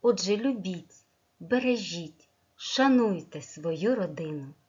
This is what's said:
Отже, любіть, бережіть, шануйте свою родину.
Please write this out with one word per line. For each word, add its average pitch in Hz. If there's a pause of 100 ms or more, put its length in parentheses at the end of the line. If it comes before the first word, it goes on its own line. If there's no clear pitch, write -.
Отже, 208
любіть, 196 (340)
бережіть, 175 (260)
шануйте 226
свою 165
родину. 151 (160)